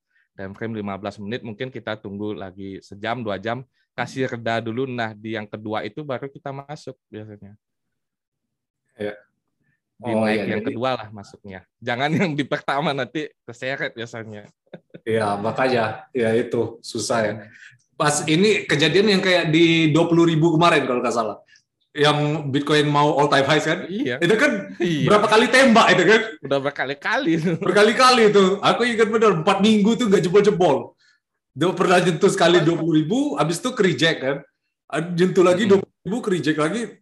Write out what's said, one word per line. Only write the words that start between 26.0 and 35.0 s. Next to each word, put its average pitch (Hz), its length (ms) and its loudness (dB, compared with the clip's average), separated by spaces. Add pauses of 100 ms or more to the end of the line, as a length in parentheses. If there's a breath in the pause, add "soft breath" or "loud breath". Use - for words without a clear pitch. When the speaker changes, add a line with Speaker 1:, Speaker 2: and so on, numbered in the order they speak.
Speaker 2:
kan? 220 180 4 (220)
Speaker 1:
Udah 139 160 -2
berkali-kali 147 800 -4
itu. 170 160 -2
Speaker 2:
Berkali-kali 220 720 4
itu. 190 320 4
Aku 175 240 2
ingat 226 240 2
bener, 214 320 2
empat 190 240 2
minggu 214 320 4
tuh 226 160 0
nggak 190 100 4
jebol-jebol. 175 680 2 (640)
Dia 165 160 0
pernah 180 320 2
nyentuh 175 240 2
sekali 175 320 4
Speaker 1:
Pas - 0 -
Speaker 2:
dua 160 160 2
puluh 160 240 2
ribu, 165 200 -2 (200)
habis 160 240 -2
itu 254 80 -4
ke - 100 -4
reject 160 380 2
kan. 139 180 -4 (540)
Ah, 147 80 -4
nyentuh 175 400 0